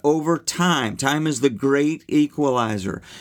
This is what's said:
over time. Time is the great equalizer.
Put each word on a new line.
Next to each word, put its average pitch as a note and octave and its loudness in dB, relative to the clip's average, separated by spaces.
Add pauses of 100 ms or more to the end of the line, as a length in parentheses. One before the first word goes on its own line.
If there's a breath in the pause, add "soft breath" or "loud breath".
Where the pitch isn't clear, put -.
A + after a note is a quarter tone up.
over D#3 2
time. D3 -2
Time D3+ 0
is C#3+ -2
the C3+ 4
great C#3+ 0
equalizer. B2 0 (200 loud breath)